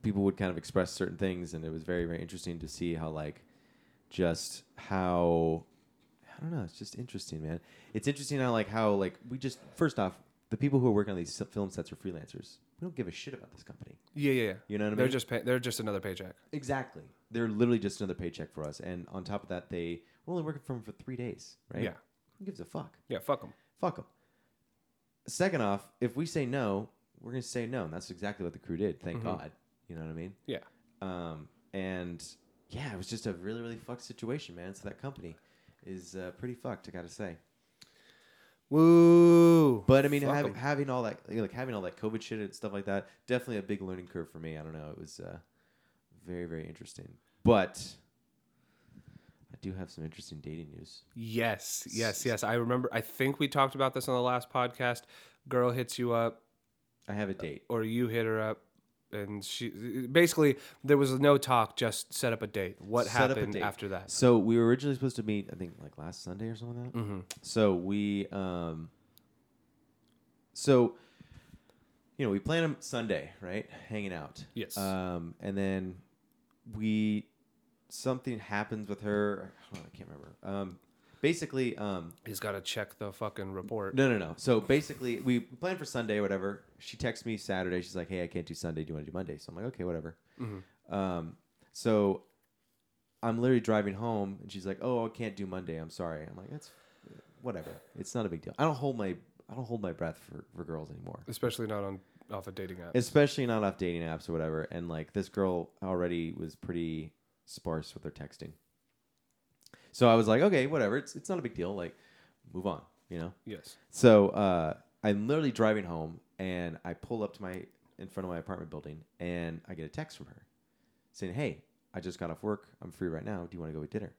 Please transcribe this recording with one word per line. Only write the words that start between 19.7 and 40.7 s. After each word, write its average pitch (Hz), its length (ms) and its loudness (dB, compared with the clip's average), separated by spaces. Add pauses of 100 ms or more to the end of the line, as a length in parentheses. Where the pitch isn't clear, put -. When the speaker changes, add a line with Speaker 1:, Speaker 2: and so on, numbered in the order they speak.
Speaker 1:
they, 85 320 -6 (240)
we're 170 80 -6
only 165 100 -4
working 147 180 -8
for 131 120 -8
them 113 80 -8
for 110 100 -14
three - 240 -10
days, - 400 -10 (160)
right? 98 100 -4
Speaker 2:
Yeah. 87 120 -2 (440)
Speaker 1:
Who 196 60 -14
gives 190 160 -10
a 87 40 -8
fuck? - 320 -10 (120)
Speaker 2:
Yeah, 123 100 -2
fuck - 240 -2
'em. - 100 -16 (280)
Speaker 1:
Fuck - 180 -2
'em. - 60 -14 (1200)
Second 175 360 0
off, 101 260 0 (120)
if 120 160 0
we 165 100 -2
say 151 200 -2
no, 113 440 0 (300)
we're 117 120 -12
gonna 127 100 -4
say 120 240 -6
no. 120 180 -4
And 78 80 -8
that's 87 180 -10
exactly 101 340 -6
what 85 80 -4
the - 60 -16
crew - 180 -6
did. 92 240 -2
Thank 87 180 -6
Speaker 2:
Mm-hmm. 113 80 -6
Speaker 1:
God. 80 260 -6 (360)
You 85 80 -12
know 80 60 -10
what 80 80 -10
I 80 40 -10
mean? 90 200 -10 (120)
Speaker 2:
Yeah. 117 120 -6 (420)
Speaker 1:
Um, 85 480 -8 (240)
and 90 500 -6 (460)
yeah, 131 240 -10
it 98 60 -10
was 95 100 -10
just 113 180 -8
a 101 60 -2
really, 104 300 -8
really 117 140 -10
fucked 120 260 -12
situation, 117 520 -8
man. 90 200 -12
So 101 140 -12
that - 120 -12
company 87 360 -12 (500)
is, 92 280 -12
uh, 90 240 -8
pretty 95 160 -8
fucked, - 340 -8
I - 40 -14
gotta 87 160 -10
say. 87 280 -8 (1300)
Speaker 2:
Woo. 170 1160 10
Speaker 1:
But 135 180 10
I 143 40 4
mean, 143 140 2
Speaker 2:
Fuck 139 120 2
Speaker 1:
hav-, 143 120 2
Speaker 2:
'em. 104 80 -4
Speaker 1:
having 139 360 -2